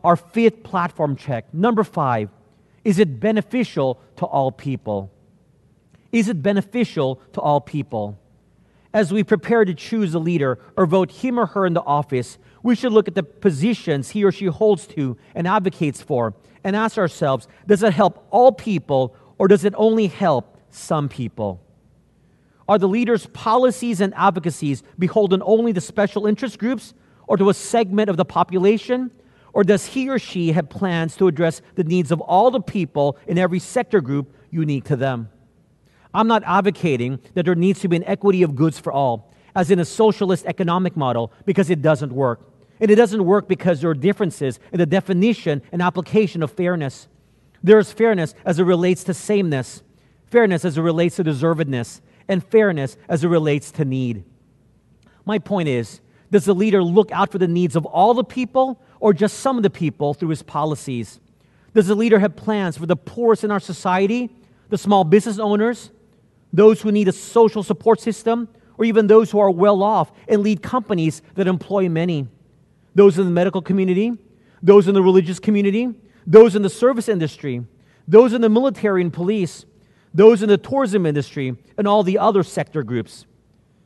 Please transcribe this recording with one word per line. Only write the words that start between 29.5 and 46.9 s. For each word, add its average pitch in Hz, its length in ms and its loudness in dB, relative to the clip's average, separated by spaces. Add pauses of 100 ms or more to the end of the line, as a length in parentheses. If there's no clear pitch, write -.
Or 202 120 0
does 202 220 0
he 262 220 -6
or 262 120 -2
she 170 320 -4
have 156 160 -2
plans 170 480 -6
to 190 100 0
address 165 360 -2 (120)
the 185 80 -4
needs 165 300 -2
of 160 80 -2
all 208 320 2
the 247 80 -4
people 147 560 -4 (100)
in 175 120 -2
every 180 200 0
sector 220 420 -2
group 139 320 -6 (200)
unique 151 320 -4
to 147 100 -4
them? 123 360 -4 (840)
I'm 220 140 0
not 220 180 0
advocating 156 720 -2 (160)
that 180 100 -2
there 175 120 0
needs 185 240 0
to 196 80 -4
be 175 80 2
an 170 80 -4
equity 190 400 0
of 147 100 0
goods 151 240 0
for - 140 -8
all, 127 420 -4 (220)
as 180 160 0
in 180 80 4
a 160 40 0
socialist 196 640 0
economic 175 500 -2
model, 123 360 -2 (140)
because 185 240 0
it 160 120 0
doesn't 143 300 0
work. 127 400 -4 (260)
And 220 100 2
it 208 60 6
doesn't 214 300 4
work 190 240 2
because 180 320 0
there 165 100 -2
are 156 40 -2
differences 147 680 -2 (120)
in 180 60 -2
the 170 80 2
definition 180 760 0 (120)
and 175 100 -4
application 180 600 -2
of - 80 -8
fairness. 175 560 -6 (560)